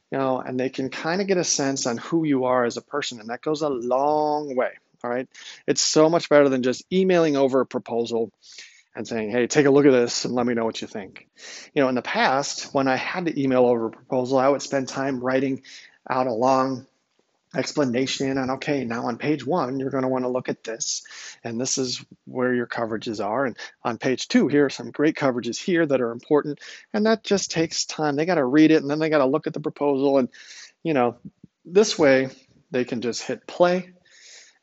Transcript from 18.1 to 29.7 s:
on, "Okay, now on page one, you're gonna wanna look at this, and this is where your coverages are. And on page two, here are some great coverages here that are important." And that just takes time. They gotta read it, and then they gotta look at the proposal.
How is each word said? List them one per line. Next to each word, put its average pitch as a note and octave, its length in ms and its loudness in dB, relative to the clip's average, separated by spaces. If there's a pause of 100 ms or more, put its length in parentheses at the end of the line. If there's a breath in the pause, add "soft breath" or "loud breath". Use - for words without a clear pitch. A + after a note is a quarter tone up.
on, C3 140 -4
"Okay, C3+ 340 -4
now A#2 220 -6
on A#2+ 100 -4
page C#3+ 300 -4
one, C#3 320 -2
you're C3 100 -4
gonna C3 180 -2
wanna B2+ 220 -2
look B2+ 180 -4
at - 160 -8
this, - 380 -8 (420 loud breath)
and A#2 160 -6
this C3 200 -4
is B2 260 -6 (200)
where B2+ 280 -2
your A#2+ 140 -2
coverages A2 560 -6
are. A#2+ 240 -2
And A2 100 -8 (260 loud breath)
on A#2+ 140 -4
page C3 300 -4
two, A#3 200 4
here C#3+ 180 4
are C3 40 0
some A#2 220 -10
great C#3+ 240 0
coverages A#2+ 440 -2
here E3+ 280 0
that C3+ 120 0
are A#2 120 -2
important." C#3+ 480 -2 (340 loud breath)
And G#3+ 140 2
that A3 160 2
just - 260 0
takes - 360 -2
time. D3+ 300 -2
They D3+ 100 0
gotta E3 200 2
read D#3 240 6
it, D#3 140 6
and C#3 80 -4
then D3+ 80 -2
they D#3 100 0
gotta D3 160 4
look D3 220 0
at D3 60 -6
the - 60 -10
proposal. C#3 600 0